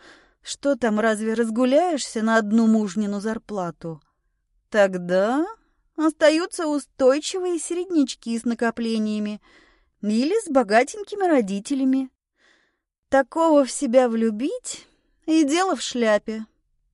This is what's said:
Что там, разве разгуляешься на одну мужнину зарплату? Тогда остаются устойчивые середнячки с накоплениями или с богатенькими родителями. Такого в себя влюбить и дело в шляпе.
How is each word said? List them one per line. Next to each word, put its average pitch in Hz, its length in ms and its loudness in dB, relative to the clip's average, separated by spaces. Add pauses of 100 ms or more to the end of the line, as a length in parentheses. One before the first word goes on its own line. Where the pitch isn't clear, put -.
(420)
Что - 340 -4
там, 214 240 0
разве 220 340 0
разгуляешься 247 880 0
на 226 160 2
одну 220 300 2
мужнину 202 540 0
зарплату? 185 800 -8 (680)
Тогда 196 760 2 (500)
остаются 311 720 2
устойчивые 302 880 0
середнячки 330 800 -4
с 226 60 -8
накоплениями 220 1000 -4 (600)
или 226 320 0 (100)
с 349 60 -10
богатенькими 285 760 0
родителями. 262 840 0 (1000)
Такого 285 560 4
в 240 60 -8
себя 254 360 2
влюбить 226 800 -4 (380)
и 320 180 2
дело 339 320 0
в 226 60 -6
шляпе. 220 640 -2 (480)